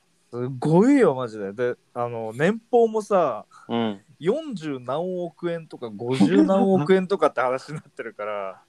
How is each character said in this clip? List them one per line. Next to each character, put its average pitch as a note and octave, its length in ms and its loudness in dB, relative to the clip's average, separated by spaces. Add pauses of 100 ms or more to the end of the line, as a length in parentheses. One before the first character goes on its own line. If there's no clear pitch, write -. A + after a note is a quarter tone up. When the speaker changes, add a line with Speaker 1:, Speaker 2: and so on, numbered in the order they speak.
(320)
Speaker 1:
す B2 160 -6 (100)
ご E3+ 320 4
い C#4+ 80 6
よ、 F3 160 4
マ B2+ 140 -6
ジ A2 100 -12
で。 G2 140 -6
で、 B2 240 -4 (180)
あ A#2+ 140 -4
の、 A2+ 260 -8
年 F#3 340 0
俸 A#3 200 4
も A3 120 -2
さ、 E3 460 0 (220)
Speaker 2:
う A#2 80 -2
ん。 A2 240 -2 (180)
Speaker 1:
四 C4 380 -2
十 D3+ 240 -8
何 E3+ 420 -4
億 E3+ 300 -8
円 E3 160 -10
と D#3 100 -18
か A#2+ 100 -10
五 A#2 280 -4
十 G3 260 6
何 G3 300 4
億 F#3+ 220 2
円 F#3+ 120 2
と G3 100 -2
か D3+ 120 2
っ - 40 0
て - 80 -4
話 B2+ 280 -2
に D3+ 80 -12
な - 120 -12
っ - 40 -20
て - 100 -14
る A2+ 120 -12
か G#2 100 -10
ら。 G2 440 -8